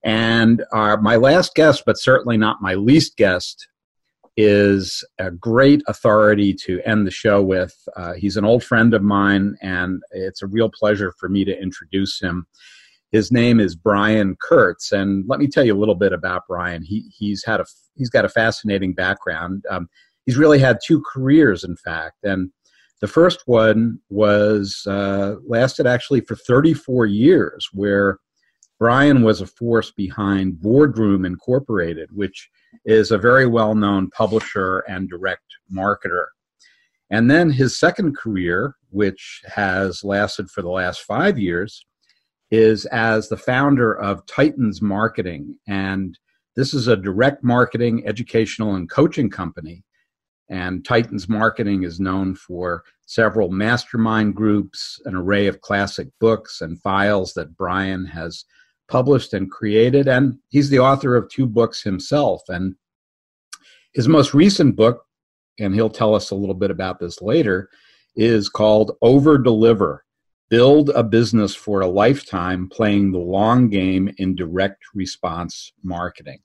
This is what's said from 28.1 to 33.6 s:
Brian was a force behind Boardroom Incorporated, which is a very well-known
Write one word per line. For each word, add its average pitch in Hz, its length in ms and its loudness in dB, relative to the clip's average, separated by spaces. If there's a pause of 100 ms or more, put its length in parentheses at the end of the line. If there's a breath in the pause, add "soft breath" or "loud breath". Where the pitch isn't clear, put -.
Brian 131 420 4
was 107 180 2
a 92 80 -10
force 117 420 -4
behind 95 680 -4
Boardroom 110 640 2
Incorporated, 90 880 -4
which 98 360 -10 (360 soft breath)
is 110 260 4
a 110 80 2
very 123 260 4
well-known 107 640 0